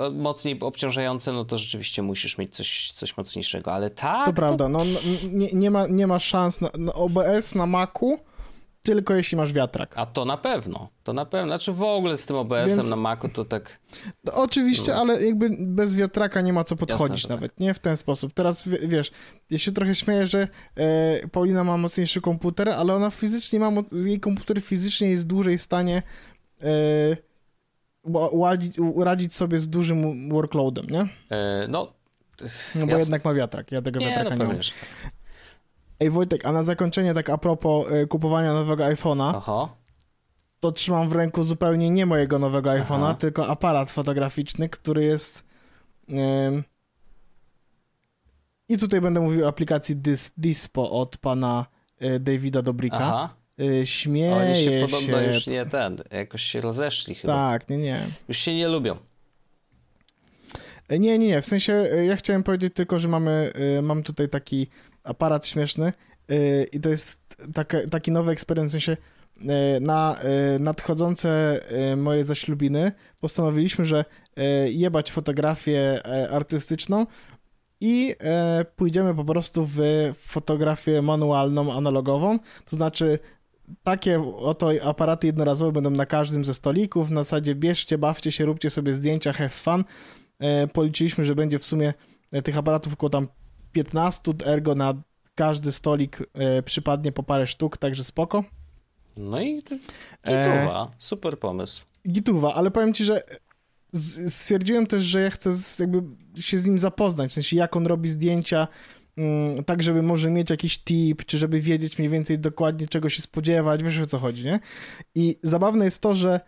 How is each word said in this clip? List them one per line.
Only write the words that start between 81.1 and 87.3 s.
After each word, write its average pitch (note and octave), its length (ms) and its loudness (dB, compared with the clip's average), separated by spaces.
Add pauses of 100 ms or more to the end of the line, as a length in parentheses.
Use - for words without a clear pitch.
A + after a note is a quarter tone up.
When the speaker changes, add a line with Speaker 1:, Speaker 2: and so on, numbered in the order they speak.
Speaker 2:
analogową, C#3 640 2 (260)
to D#3+ 120 -8
znaczy D#3+ 420 2 (640)
takie F#3 380 2 (160)
oto D#3 340 0 (140)
aparaty D#3+ 420 0
jednorazowe D3+ 460 2
będą C#3+ 180 0
na C#3 160 0
każdym D3 380 0
ze C3+ 100 -2
stolików, E3 560 0
na D3 140 0
zasadzie D3 300 0